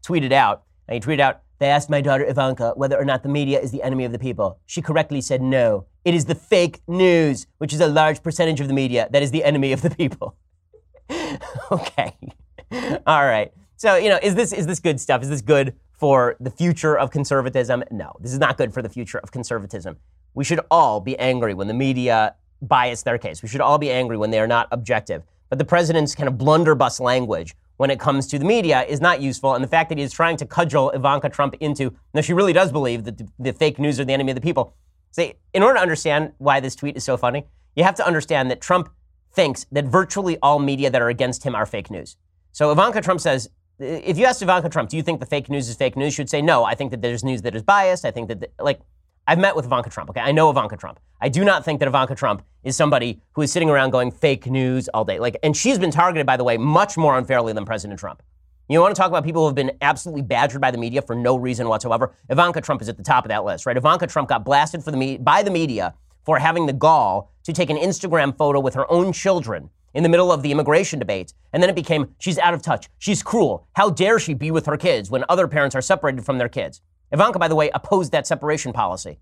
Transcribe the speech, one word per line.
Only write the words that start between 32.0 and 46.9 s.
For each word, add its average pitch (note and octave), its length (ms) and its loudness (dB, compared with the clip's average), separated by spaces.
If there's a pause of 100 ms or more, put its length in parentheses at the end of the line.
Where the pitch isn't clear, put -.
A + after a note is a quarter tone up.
no, D3+ 80 0
she E3 120 -2
really F3+ 200 2
does F3+ 200 4
believe A#2+ 320 -2
that A2 140 -12
the, G#2+ 100 -14 (100)
the B2+ 140 -4
fake D3+ 260 0
news C#3 220 -2
are C3+ 40 -2
the C3 80 -2
enemy C3+ 200 0
of - 20 -4
the B2 60 -6
people. C3+ 340 -2 (380)
See, D#3+ 220 -2 (200)
in F#3+ 80 4
order B3 140 6
to G3 40 2
understand D#3 580 0
why C#3 220 2
this C3 140 -8
tweet C#3+ 220 -8
is B2+ 80 -8
so B2+ 120 -2
funny, B2+ 300 -2 (300)
you D#3 80 4
have F#3+ 100 4
to G#3 120 -2
understand D3 440 0
that B2 100 -4
Trump F3+ 300 0 (420)
thinks E3 380 -2
that C#3+ 140 -2
virtually F3+ 580 0
all C#3+ 160 4
media C#3 320 0
that B2+ 100 4
are A#2 80 2
against B2 360 -4
him B2+ 100 -4
are G#2 120 -2
fake G2+ 240 -10
news. E2+ 260 -14 (360)
So D3+ 200 2
Ivanka G#3 280 2
Trump F3 200 0
says, C3+ 280 -2 (300)
if D3+ 400 -4
you A#3 60 4
asked B3 180 2
Ivanka F3 260 2
Trump, C3 220 -2
"Do D#3 60 -6
you D#3+ 80 -4
think E3 160 -4
the B2+ 60 -12
fake D3 220 -4
news C#3 200 -4
is A#2 80 -10
fake B2+ 200 -2
news?" C#3 180 -2
she - 60 -6
would C3 80 -6
say, D3 140 0
"No, C#3+ 220 4
I C3+ 100 0
think C3+ 160 -6